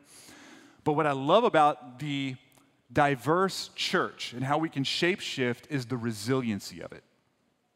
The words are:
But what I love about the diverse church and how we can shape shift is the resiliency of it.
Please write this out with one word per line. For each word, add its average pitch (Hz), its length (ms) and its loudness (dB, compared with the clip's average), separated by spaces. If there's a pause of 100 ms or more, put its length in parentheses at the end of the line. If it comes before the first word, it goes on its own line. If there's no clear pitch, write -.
(840)
But 156 80 2
what 151 140 2
I 143 60 2
love 143 300 4
about 151 580 4
the 139 360 -4 (560)
diverse 151 800 2
church - 600 -2
and 127 100 -4
how 143 140 0
we 160 100 -2
can 139 160 -4
shape 175 360 0
shift - 500 -4
is 131 160 -4
the 127 100 -4
resiliency 110 840 -4
of 87 100 -14
it. - 100 -18 (720)